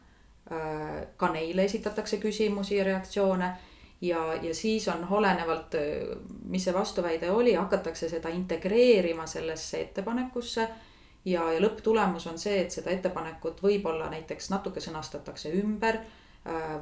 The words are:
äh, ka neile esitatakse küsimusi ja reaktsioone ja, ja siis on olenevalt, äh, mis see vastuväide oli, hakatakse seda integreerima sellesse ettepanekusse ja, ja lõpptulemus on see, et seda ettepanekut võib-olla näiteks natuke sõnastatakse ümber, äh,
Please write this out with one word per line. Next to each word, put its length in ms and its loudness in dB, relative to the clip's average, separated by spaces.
äh, 540 -4
ka 160 2
neile 320 0
esitatakse 520 -2
küsimusi 600 0
ja 80 4
reaktsioone 680 2
ja, 420 0
ja 120 -2
siis 340 0
on 220 -2
olenevalt, 640 2
äh, 420 -2
mis 200 -2
see 100 2
vastuväide 560 0
oli, 240 6
hakatakse 540 0
seda 200 -4
integreerima 1000 4
sellesse 540 -4
ettepanekusse 880 -2
ja, 280 2
ja 80 2
lõpptulemus 680 2
on 80 -8
see, 220 2
et 100 0
seda 200 -6
ettepanekut 720 -4
võib-olla 480 2
näiteks 400 -10
natuke 300 -4
sõnastatakse 760 -8
ümber, 460 0
äh, 360 -4